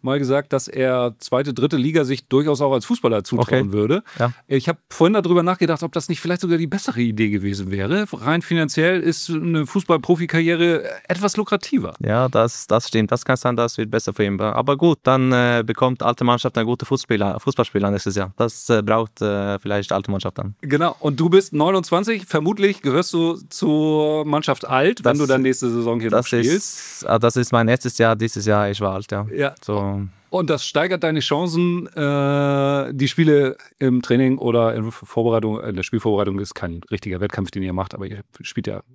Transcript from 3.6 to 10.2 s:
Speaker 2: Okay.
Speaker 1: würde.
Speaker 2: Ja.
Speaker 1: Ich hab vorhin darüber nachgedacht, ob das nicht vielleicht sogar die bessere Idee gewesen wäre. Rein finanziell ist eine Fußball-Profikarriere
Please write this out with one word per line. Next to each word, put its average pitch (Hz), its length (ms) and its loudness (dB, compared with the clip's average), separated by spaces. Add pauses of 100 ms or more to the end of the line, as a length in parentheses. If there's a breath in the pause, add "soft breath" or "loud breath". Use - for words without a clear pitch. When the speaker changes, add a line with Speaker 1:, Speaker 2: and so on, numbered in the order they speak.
Speaker 2:
Okay. 95 40 -4
Speaker 1:
würde. 110 320 0 (160 loud breath)
Speaker 2:
Ja. 120 120 0 (140)
Speaker 1:
Ich 135 220 -2
hab 170 100 -4 (120)
vorhin 175 240 4
darüber 175 280 4
nachgedacht, 170 400 0
ob 165 80 -6
das - 180 -6
nicht 160 120 -4
vielleicht 175 200 -2
sogar 170 160 0
die 160 120 -2
bessere 139 320 -4
Idee 110 300 0
gewesen 98 420 -2
wäre. 127 400 -2
Rein 156 280 0
finanziell 165 600 0
ist - 280 -2
eine 160 380 -2
Fußball-Profikarriere 170 1160 0 (240)